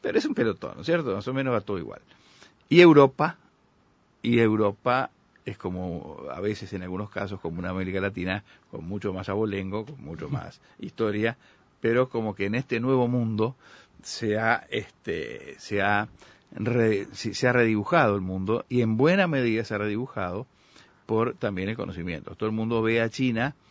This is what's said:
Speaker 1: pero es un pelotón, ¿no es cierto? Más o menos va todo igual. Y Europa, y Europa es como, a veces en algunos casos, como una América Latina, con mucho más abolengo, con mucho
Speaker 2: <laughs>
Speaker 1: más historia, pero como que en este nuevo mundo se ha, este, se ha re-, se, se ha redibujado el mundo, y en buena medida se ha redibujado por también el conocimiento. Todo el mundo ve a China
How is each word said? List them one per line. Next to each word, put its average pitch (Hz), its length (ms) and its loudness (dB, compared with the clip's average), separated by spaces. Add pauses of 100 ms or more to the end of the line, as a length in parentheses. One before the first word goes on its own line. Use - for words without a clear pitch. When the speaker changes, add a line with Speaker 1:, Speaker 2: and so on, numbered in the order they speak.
Speaker 1:
pero - 160 -2
es - 80 0
un 294 80 -2
pelotón, - 420 -2
¿no - 60 -16
es 107 60 -10
cierto? 160 260 0
Más 104 140 -6
o 131 60 -6
menos 135 200 -2
va 110 80 0
todo 98 160 -6
igual. 58 240 -10 (680)
Y 170 120 10
Europa, 147 560 8 (880)
y 117 160 4
Europa 107 720 2 (340)
es - 140 -10
como, 90 580 -8 (140)
a 76 100 -8
veces 104 320 -4
en 95 80 -6
algunos 92 300 -8
casos, 98 280 -6
como 82 200 -8
una 90 100 -6
América 92 320 -4
Latina, 98 420 -4 (280)
con - 120 -12
mucho 95 300 -6
más 92 160 -8
abolengo, 101 560 -4
con 135 180 -16
mucho 165 260 -10
Speaker 2:
<laughs> - 0 -
Speaker 1:
más - 300 -8 (200)
historia, 113 580 -2 (440)
pero 120 280 2
como 110 240 -4
que 98 140 -4
en 107 80 -2
este 120 240 -2
nuevo 127 280 2
mundo 113 480 0 (460)
se 107 380 -4
ha, 113 320 0
este, 71 880 -8
se 101 240 -4
ha 104 240 2 (440)
re-, 110 600 2
se, 101 240 -8
se 131 120 0
ha 123 60 4
redibujado 113 640 4
el 98 60 -2
mundo, 95 480 -2
y 123 120 2
en 113 160 2
buena 175 300 4
medida 120 380 0
se 110 100 -6
ha - 20 -2
redibujado 104 720 -4 (580)
por 113 300 0
también 98 340 -4
el 113 60 -4
conocimiento. 87 580 -8
Todo 107 160 -4
el 110 60 -4
mundo 113 260 0
ve 113 180 2
a 113 100 0
China 127 440 -2 (180)